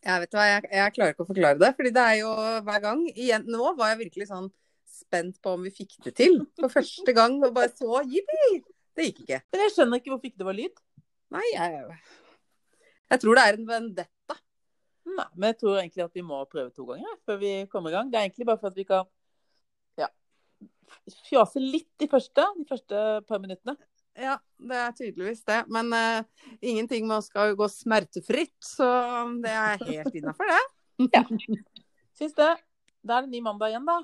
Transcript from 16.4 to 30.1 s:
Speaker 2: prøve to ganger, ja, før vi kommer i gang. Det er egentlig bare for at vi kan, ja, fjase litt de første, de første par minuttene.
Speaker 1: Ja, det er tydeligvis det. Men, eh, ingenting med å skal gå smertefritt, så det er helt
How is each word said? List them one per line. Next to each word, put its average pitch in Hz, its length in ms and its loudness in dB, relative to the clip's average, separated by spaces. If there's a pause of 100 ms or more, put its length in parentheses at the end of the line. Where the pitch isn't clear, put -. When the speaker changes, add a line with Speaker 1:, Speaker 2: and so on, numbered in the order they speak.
Speaker 2:
prøve 127 240 -8
to 127 160 -14
ganger, 127 180 -12
ja, 427 220 -14
før 202 120 -4
vi 202 120 -2 (180)
kommer 175 220 -6
i 170 60 -2
gang. 247 140 -4
Det 226 100 -2
er 202 80 -2
egentlig 233 200 -8
bare 220 140 2
for 202 80 -4
at 185 80 -12
vi 196 80 -8
kan, 190 180 2 (960)
ja, 135 100 -2 (1160)
fjase 262 340 4
litt 262 380 -4
de 294 100 -2
første, 285 460 2
de 320 120 -10
første 214 360 -6 (240)
par 202 160 -6
minuttene. 196 340 -10 (400)
Speaker 1:
Ja, 262 220 -6 (160)
det 247 260 -8
er 240 160 -4
tydeligvis 214 480 -8
det. 214 140 0 (100)
Men, 226 240 -2
eh, 226 300 0 (420)
ingenting 233 400 -2
med 220 140 -2
å 208 80 -6
skal 208 280 2
gå 208 140 0
smertefritt, 220 840 -2 (100)
så - 220 -2 (560)
det 226 100 -4
er 214 320 -2
helt 156 320 -6